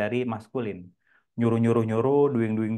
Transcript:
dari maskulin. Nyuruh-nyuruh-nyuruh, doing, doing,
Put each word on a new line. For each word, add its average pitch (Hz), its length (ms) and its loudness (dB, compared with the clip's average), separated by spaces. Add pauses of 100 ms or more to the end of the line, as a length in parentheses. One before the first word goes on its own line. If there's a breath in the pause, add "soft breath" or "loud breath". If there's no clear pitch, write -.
dari 107 160 -2 (160)
maskulin. 107 440 -8 (640)
Nyuruh-nyuruh-nyuruh, 117 800 2 (140)
doing, 113 240 0
doing, 110 200 -2